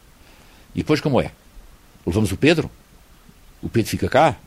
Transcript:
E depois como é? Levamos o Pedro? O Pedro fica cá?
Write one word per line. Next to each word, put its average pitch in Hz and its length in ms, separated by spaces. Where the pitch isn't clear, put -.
E - 40
depois 151 220
como 131 200
é? 71 120
Levamos 95 240
o 98 60
Pedro? 156 340
O 90 80
Pedro 107 220
fica 90 180
cá? 135 280